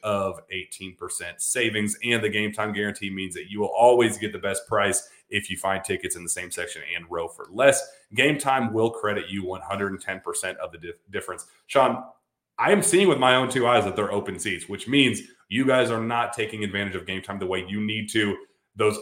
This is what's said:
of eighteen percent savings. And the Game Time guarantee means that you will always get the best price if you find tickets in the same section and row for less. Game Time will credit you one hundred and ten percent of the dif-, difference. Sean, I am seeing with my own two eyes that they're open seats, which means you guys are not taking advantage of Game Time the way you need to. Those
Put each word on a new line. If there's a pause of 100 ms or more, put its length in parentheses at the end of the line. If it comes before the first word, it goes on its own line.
of (100)
eighteen
percent
savings.
And
the
Game
Time
guarantee
means
that
you
will
always
get
the
best
price (220)
if
you
find
tickets
in
the
same
section (160)
and
row
for
less. (280)
Game
Time
will
credit
you
one
hundred
and
ten
percent
of
the
dif-,
difference. (200)
Sean, (520)
I
am
seeing
with
my
own
two
eyes
that
they're
open
seats,
which
means (260)
you
guys
are
not
taking
advantage
of
Game
Time
the
way
you
need
to. (400)
Those